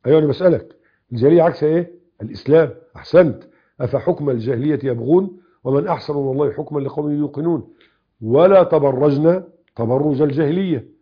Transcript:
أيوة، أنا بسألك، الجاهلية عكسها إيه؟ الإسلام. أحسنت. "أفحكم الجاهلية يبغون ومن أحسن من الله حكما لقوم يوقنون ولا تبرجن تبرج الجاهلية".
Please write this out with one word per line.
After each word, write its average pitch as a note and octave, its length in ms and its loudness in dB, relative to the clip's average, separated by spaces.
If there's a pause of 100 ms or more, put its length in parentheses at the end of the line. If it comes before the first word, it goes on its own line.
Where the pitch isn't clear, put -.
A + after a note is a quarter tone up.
أيوة، D3+ 140 4
أنا D3+ 80 2
بسألك، D3+ 480 0 (360)
الجاهلية C#3+ 320 4
عكسها D#3+ 260 0
إيه؟ E3+ 220 -2 (300)
الإسلام. C3+ 480 0 (260)
أحسنت. D#3+ 480 2 (380)
"أفحكم C#3 480 -4
الجاهلية B2 540 -2
يبغون C3+ 540 0 (260)
ومن C#3 240 -2
أحسن E3+ 260 -6
من C#3 180 -4
الله C#3 200 -2
حكما D3 280 -8
لقوم D3 320 -6
يوقنون D3 560 -6 (540)
ولا F3 420 4
تبرجن D3+ 800 0 (320)
تبرج C3+ 460 -2
الجاهلية". D3+ 680 -2 (140)